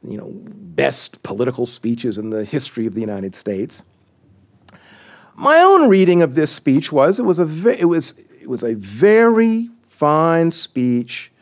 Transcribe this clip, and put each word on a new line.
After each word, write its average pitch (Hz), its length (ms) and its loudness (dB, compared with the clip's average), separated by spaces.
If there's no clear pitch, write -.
you 107 100 -12
know, 104 160 -16
best - 880 -8
political 123 420 -4
speeches 117 520 -6
in 107 120 -10
the 107 140 -6
history 120 420 -6
of 110 80 -6
the 113 80 -6
United 98 320 -8
States. - 500 -8
My 294 220 2
own 359 320 6
reading 180 320 6
of 143 140 0
this 156 160 0
speech 139 400 -2
was 156 260 2
it 247 60 -4
was 185 160 0
a 175 60 2
ve-, 175 340 -2
it 175 60 0
was, 170 340 -2
it - 80 -20
was 123 140 -6
a 117 120 -4
very 220 920 2
fine 165 640 0
speech 123 800 -4